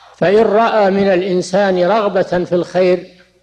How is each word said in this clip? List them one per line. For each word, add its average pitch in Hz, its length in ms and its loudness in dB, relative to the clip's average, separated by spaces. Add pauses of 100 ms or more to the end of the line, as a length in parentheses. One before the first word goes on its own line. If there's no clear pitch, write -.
(160)
فإن 196 260 2
رأى 214 480 2
من 196 180 0
الإنسان 185 760 0
رغبة 190 600 0
في 170 100 -6
الخير، 180 560 0 (320)